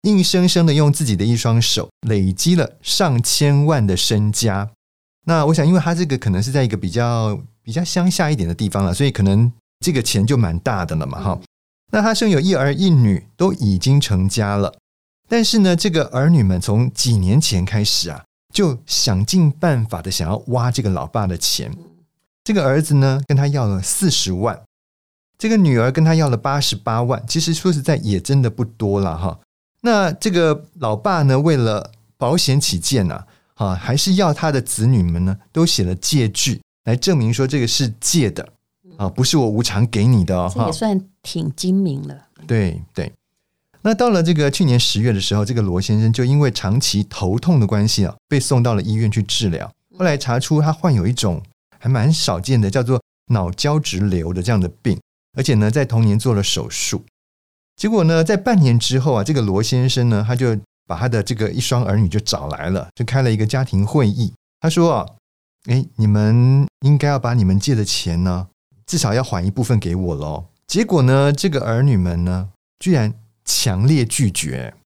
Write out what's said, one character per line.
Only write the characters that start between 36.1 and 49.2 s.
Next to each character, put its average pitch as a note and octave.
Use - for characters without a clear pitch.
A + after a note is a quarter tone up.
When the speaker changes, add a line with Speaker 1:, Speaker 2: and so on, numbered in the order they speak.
Speaker 1:
据 G2
来 A2+
证 D#3
明 A2+
说 C3+
这 C3+
个 A#2+
是 A2+
借 C3+
的 -
啊， G2
不 B2+
是 D#3+
我 B2+
无 G#2+
偿 G#2+
给 G#2+
你 A#2
的 F#2
哦， F2+
Speaker 2:
这 A#2
也 -
算 G#3
挺 D#3+
精 F#3
明 D3
了。 C#2+
Speaker 1:
哈。 -
对， F2+
对。 -
那 A3
到 A#3+
了 F#3
这 E3
个 D3
去 E3
年 B2
十 -
月 A#2
的 G2+
时 G2
候， G#2
这 G#2
个 A#2
罗 F#2
先 G#2+
生 A2+
就 B2
因 C3
为 C#3+
长 G2+
期 G#2
头 G2
痛 E3+
的 G#2+
关 G#2
系 G2+
啊， E2
被 D3
送 B2+
到 A#2
了 G2+
医 G#2+
院 A2
去 G#2+